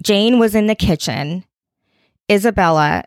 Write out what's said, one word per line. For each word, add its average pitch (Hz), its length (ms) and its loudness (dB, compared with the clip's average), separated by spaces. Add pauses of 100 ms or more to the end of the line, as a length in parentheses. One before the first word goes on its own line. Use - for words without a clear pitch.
Jane 214 360 2
was 220 160 0
in 214 120 2
the 214 80 0
kitchen. 156 680 -4 (880)
Isabella 170 760 0